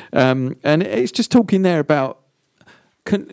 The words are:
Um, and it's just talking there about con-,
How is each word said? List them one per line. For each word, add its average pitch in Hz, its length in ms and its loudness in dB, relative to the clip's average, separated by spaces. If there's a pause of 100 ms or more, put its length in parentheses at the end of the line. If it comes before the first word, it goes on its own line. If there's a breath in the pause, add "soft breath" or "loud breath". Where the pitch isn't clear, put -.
(140)
Um, 131 500 0
and 156 200 2
it's - 280 -2
just - 200 -2
talking 196 320 2
there 175 160 2
about 143 400 -2 (840 soft breath)
con-, - 300 -4